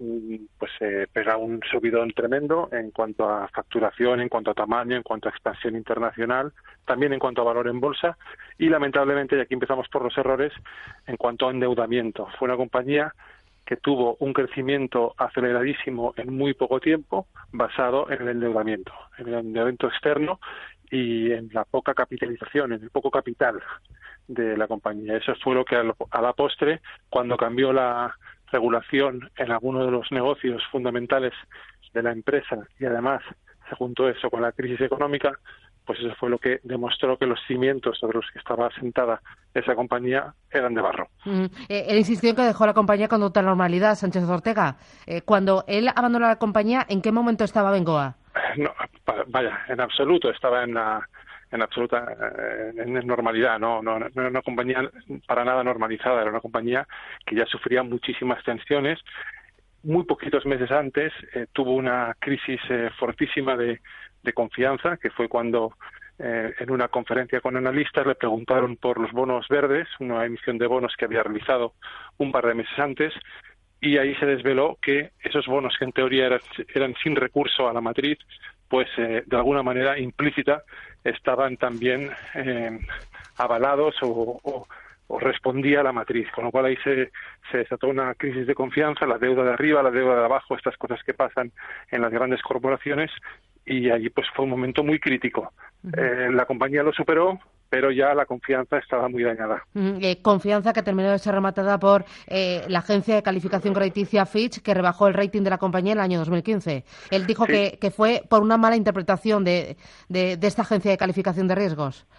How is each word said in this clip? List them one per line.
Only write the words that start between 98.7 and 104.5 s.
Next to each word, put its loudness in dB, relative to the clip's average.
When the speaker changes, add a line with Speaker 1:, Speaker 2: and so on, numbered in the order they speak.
Speaker 1:
estaba 0
muy -2
dañada. -2
Speaker 2:
Ujú. 0
Eh, 0
confianza 4
que 0
terminó 2
de 2
ser 0
rematada 0
por, 6
eh, -2
la 2
agencia 2
de 4
calificación 0
crediticia 2
Fitch, 0